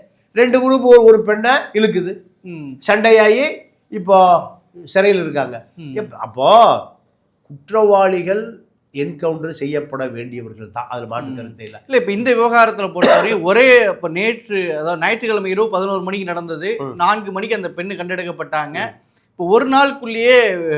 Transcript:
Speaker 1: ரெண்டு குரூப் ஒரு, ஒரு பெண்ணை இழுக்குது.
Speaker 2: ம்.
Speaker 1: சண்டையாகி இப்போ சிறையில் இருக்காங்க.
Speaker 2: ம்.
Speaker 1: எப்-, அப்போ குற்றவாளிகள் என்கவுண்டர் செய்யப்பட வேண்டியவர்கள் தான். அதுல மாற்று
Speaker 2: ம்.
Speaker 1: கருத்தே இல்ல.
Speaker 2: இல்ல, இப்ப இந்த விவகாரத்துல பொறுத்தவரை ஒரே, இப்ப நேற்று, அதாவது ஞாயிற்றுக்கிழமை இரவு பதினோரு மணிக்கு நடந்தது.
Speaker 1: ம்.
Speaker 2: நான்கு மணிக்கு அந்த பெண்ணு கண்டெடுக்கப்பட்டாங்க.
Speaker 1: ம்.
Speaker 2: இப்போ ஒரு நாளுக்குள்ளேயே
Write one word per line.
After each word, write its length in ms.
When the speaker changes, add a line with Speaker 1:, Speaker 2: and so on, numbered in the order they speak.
Speaker 1:
ரெண்டு 260
குரூப் 260
ஒரு, 200
ஒரு 180
பெண்ணை 280
இழுக்குது. 460
Speaker 2:
ம். 320
Speaker 1:
சண்டையாகி 680
இப்போ 540
சிறையில் 380
இருக்காங்க. 440
Speaker 2:
ம். 180
Speaker 1:
எப்-, 180
அப்போ 680
குற்றவாளிகள் 1200
என்கவுண்டர் 580
செய்யப்பட 560
வேண்டியவர்கள் 640
தான். 180
அதுல 180
மாற்று 240
Speaker 2:
ம். 40
Speaker 1:
கருத்தே 300
இல்ல. 220
Speaker 2:
இல்ல, 140
இப்ப 120
இந்த 180
விவகாரத்துல 600
பொறுத்தவரை 420
ஒரே, 500
இப்ப 240
நேற்று, 680
அதாவது 220
ஞாயிற்றுக்கிழமை 500
இரவு 200
பதினோரு 320
மணிக்கு 240
நடந்தது. 520
Speaker 1:
ம். 160
Speaker 2:
நான்கு 380
மணிக்கு 240
அந்த 120
பெண்ணு 280
கண்டெடுக்கப்பட்டாங்க. 960
Speaker 1:
ம். 40
Speaker 2:
இப்போ 240
ஒரு 140
நாளுக்குள்ளேயே 720